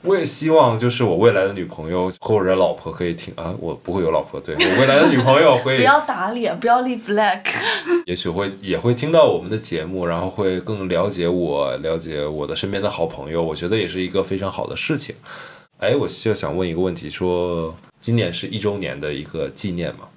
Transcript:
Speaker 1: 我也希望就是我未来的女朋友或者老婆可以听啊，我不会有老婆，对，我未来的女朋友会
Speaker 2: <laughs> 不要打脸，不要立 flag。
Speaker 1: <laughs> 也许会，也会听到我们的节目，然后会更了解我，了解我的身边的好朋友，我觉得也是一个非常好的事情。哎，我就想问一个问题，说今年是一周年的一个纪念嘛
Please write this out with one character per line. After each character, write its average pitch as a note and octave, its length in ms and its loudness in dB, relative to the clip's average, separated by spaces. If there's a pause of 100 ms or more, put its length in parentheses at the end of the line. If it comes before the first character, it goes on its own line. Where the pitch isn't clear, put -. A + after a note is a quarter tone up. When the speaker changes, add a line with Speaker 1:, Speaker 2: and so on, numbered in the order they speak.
Speaker 1:
我 F#3+ 140 4
也 D#3+ 80 0
希 - 240 -2
望 C3+ 280 6
就 A#2+ 120 2
是 A#2+ 120 -2
我 G2 140 4
未 A2 160 6
来 G2 140 2
的 G2 80 -2
女 F#2 100 -6
朋 D#2+ 260 -10
友 F2+ 300 0
或 F2+ 240 2
者 F#2 120 4
老 F2+ 180 4
婆 - 180 -10
可 F2 140 -4
以 E2+ 80 -2
听 E2+ 240 -10
啊， E2+ 200 -6
我 E2 160 -6
不 - 200 -8
会 F#2+ 80 0
有 D#2+ 100 2
老 D2 100 2
婆， C#2 160 -10
对， D2+ 160 -8
我 - 280 2
未 - 40 8
来 C3+ 140 6
的 - 80 6
女 C#3 120 4
朋 C3+ 220 6
友 C#3+ 140 8
会 C3 220 0
Speaker 2:
<laughs> - 20 2
不 B3 40 4
要 C#4+ 180 6
打 A3+ 320 -4
脸， F3+ 260 -2
不 A3+ 80 -2
要 B3 140 4
立 B3+ 160 -2
flag。 G3+ 420 0 (320)
Speaker 1:
<laughs> F4 340 0
也 F2+ 80 -4
许 F2+ 140 -4
会， F#2+ 320 -2
也 F#2+ 180 -2
会 A#2+ 160 2
听 C#3+ 200 0
到 D3 180 8
我 F2 80 0
们 F2+ 100 -8
的 G#2+ 80 -2
节 E2 280 -6
目， F2+ 200 -4
然 E2+ 140 -2
后 F#2 100 -4
会 F#2 300 -2
更 G2 300 -6
了 F2+ 200 2
解 E2+ 160 -2
我， C#2+ 520 0
了 D#2+ 200 -4
解 D#2 280 -6
我 D2+ 200 -6
的 D#2 80 -8
身 F#2+ 160 -4
边 G2 140 -4
的 G2+ 60 0
好 E2+ 160 -2
朋 D2+ 260 -10
友， E2+ 100 0
我 D#2+ 140 -2
觉 E2+ 140 -6
得 A2 80 0
也 F#2+ 100 -2
是 F#2 140 -6
一 F2+ 80 -4
个 F#2+ 120 0
非 G2 160 -4
常 F#2+ 140 -4
好 - 160 -6
的 D#2+ 80 -10
事 - 220 -2
情。 - 180 -8 (640)
哎， A2 180 0
我 A#2 100 0
就 G2 300 -2
想 D2+ 200 -6
问 F2+ 120 -2
一 E2 60 -4
个 F2 80 -2
问 F#2 120 0
题， D#2 160 -10
说 F2 640 -2 (280)
今 A#2 120 0
年 G2 180 2
是 - 160 -8
一 G#2+ 120 -6
周 G2+ 180 -2
年 C#2+ 220 -6
的 D2 140 -4
一 C#2+ 100 -8
个 D2+ 240 -6
纪 - 240 -8
念 E2+ 240 -4
嘛 - 220 -20